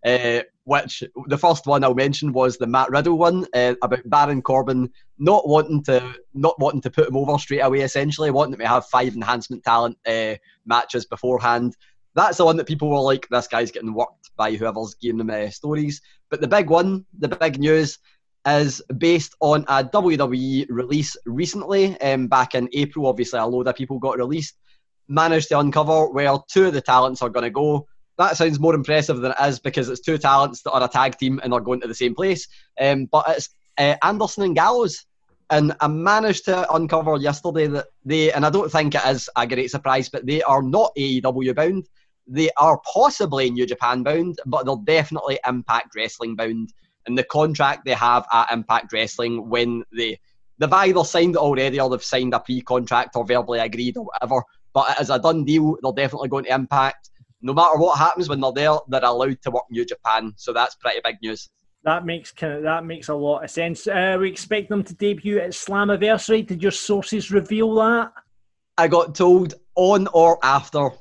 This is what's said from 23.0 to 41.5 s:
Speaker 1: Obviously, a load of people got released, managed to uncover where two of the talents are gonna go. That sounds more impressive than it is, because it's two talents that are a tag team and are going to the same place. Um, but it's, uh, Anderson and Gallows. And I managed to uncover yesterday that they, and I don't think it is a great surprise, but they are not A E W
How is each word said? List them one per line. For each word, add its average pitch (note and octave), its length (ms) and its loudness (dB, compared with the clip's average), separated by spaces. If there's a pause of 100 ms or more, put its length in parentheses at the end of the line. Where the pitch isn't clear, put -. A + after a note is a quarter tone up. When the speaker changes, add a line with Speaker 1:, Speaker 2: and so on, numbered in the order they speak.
Speaker 1:
Obviously, B2 320 -2
a A2 60 0
load B2 220 -2
of B2+ 80 -2
people C3+ 240 -8
got A#2+ 180 -4
released, C#3+ 400 -6 (520)
managed D#3+ 400 2
to D3 100 2
uncover D3+ 500 2
where C#3 260 0 (140)
two F#3+ 180 4
of F3 60 0
the C#3 80 -2
talents B2+ 400 2
are B2 80 -2
gonna A#2 220 -4
go. C#3+ 360 -2 (300)
That F#3 200 2
sounds D#3+ 240 0
more D#3+ 140 4
impressive D3 440 0
than B2+ 140 -2
it C3+ 140 0
is, C3+ 120 -2
because C3 320 -4
it's B2 100 -8
two D#3+ 180 -2
talents C#3 440 2
that - 80 -6
are C3 120 2
a B2 60 0
tag C3 300 0
team C3+ 240 -2
and B2 100 -4
are A#2+ 80 0
going B2 200 -4
to B2 80 -10
the A2+ 60 -8
same A#2+ 200 -2
place. F#3 340 -4 (320)
Um, C3+ 260 0
but B2+ 220 2
it's, D#3+ 220 -4 (260)
uh, C#3+ 260 2
Anderson G3+ 420 -2
and F3+ 100 0
Gallows. G3+ 500 0 (460)
And D3+ 300 4
I D3 80 2
managed G3 580 0
to F3+ 260 0
uncover D#3+ 440 0
yesterday D3 500 -2
that C#3+ 200 -4 (180)
they, D#3 280 2
and C#3+ 140 2
I D3+ 40 4
don't F3 220 0
think D3+ 220 2
it D3 120 0
is C3+ 300 -2
a A#2+ 100 0
great B2+ 240 -4
surprise, C3+ 380 -2
but - 180 -10
they D3+ 160 -2
are C3+ 200 2
not D#3+ 340 2
A C#3+ 40 -6
E C3+ 200 -2
W B2+ 340 -2